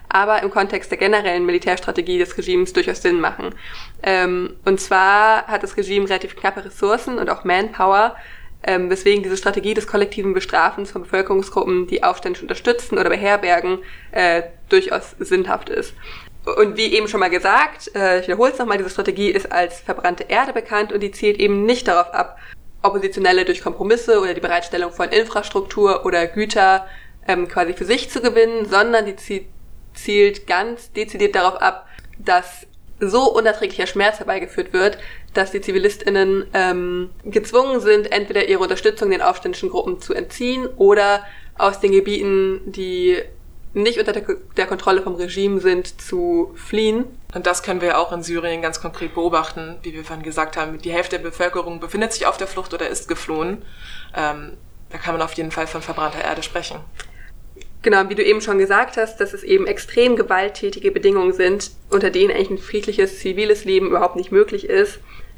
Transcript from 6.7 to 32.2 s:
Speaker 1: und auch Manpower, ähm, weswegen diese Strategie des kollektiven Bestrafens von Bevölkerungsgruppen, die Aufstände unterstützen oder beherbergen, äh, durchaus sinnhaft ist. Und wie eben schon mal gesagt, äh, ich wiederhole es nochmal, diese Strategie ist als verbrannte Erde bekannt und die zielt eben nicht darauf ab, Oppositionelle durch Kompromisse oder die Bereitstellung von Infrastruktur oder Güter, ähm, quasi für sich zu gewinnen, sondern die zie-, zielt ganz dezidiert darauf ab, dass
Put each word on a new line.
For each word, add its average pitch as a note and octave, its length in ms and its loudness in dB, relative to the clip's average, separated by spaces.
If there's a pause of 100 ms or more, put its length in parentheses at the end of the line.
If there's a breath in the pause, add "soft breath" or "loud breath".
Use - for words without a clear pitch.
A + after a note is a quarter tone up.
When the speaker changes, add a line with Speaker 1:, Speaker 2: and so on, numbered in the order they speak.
Speaker 1:
und F3 140 -2
auch - 140 -2
Manpower, G3+ 720 2 (480 loud breath)
ähm, F3+ 260 0
weswegen G3+ 320 4
diese F#3+ 160 -2
Strategie G3+ 340 0
des A3 140 -2
kollektiven G3+ 480 0
Bestrafens F3+ 560 0
von F3+ 140 -10
Bevölkerungsgruppen, F#3+ 840 0
die - 180 -2
Aufstände F3+ 380 -2
unterstützen - 560 -2
oder F#3 100 4
beherbergen, F#3 680 2 (320 loud breath)
äh, E3+ 320 2 (260)
durchaus - 500 2
sinnhaft F#3 520 -2
ist. - 240 -4 (500 loud breath)
Und G#3 320 2
wie A3 160 0
eben G#3+ 160 2
schon G#3+ 120 -2
mal F3+ 100 2
gesagt, G#3 640 2
äh, F#3 260 2
ich F3+ 60 -6
wiederhole A3+ 260 4
es C4+ 60 -6
nochmal, A3 180 0
diese F#3+ 140 -4
Strategie G3 400 0
ist G3 200 -2
als F3 300 0
verbrannte - 480 -4
Erde B3+ 240 2
bekannt G#3+ 400 -2
und G3+ 80 -2
die G3+ 120 -4
zielt G#3 280 0
eben G3+ 240 2
nicht B3 240 2
darauf F3 240 2
ab, - 240 -2 (440 loud breath)
Oppositionelle F#3+ 640 2
durch F3 160 0
Kompromisse G#3 600 2
oder F3+ 140 0
die F3+ 60 -8
Bereitstellung F3 520 -2
von F3 160 -2
Infrastruktur G3+ 1000 0
oder E3+ 220 2
Güter, F#3+ 580 4 (400 loud breath)
ähm, F3+ 220 0
quasi F3+ 240 0
für F#3 120 -8
sich A#3+ 240 0
zu B3+ 120 -6
gewinnen, A3+ 500 4
sondern A3 340 4
die G3 120 -8
zie-, - 320 -8 (460)
zielt G3+ 520 2
ganz A3 460 -2
dezidiert G#3 420 0
darauf F#3 260 2
ab, - 280 0 (300 loud breath)
dass - 500 0 (320)